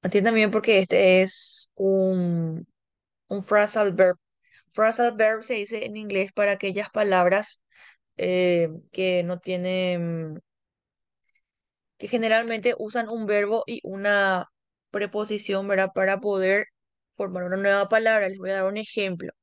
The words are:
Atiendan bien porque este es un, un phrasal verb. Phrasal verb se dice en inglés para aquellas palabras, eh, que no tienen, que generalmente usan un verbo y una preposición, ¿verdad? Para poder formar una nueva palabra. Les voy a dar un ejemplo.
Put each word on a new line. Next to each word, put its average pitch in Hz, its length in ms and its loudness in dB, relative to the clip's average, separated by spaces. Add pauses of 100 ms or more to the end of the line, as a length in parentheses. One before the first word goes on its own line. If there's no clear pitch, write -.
Atiendan 202 320 2
bien 214 180 4
porque 214 260 4
este 185 440 6
es - 520 -6
un, 180 920 0 (640)
un 196 140 -6
phrasal 208 500 2
verb. 180 240 4 (560)
Phrasal 226 440 0
verb 220 260 2
se 240 120 -6
dice 208 300 -6
en 214 120 -10
inglés 202 360 -4
para 202 200 0
aquellas 196 380 -4
palabras, 190 720 2 (560)
eh, 180 520 2 (240)
que 180 320 0
no 175 160 -6
tienen, 180 1000 -4 (1600)
que 208 100 -14
generalmente 226 680 0
usan 220 300 -6
un 226 180 -6
verbo 208 400 0
y 233 160 -8
una 196 680 0 (420)
preposición, 208 760 -4
¿verdad? 190 260 0
Para 196 280 0
poder 202 460 0 (500)
formar 185 280 -6
una 180 120 -4
nueva 196 320 2
palabra. 220 400 2
Les 190 100 -8
voy 185 120 -6
a 196 40 -2
dar 190 120 -2
un 196 100 -2
ejemplo. 190 560 -6 (100)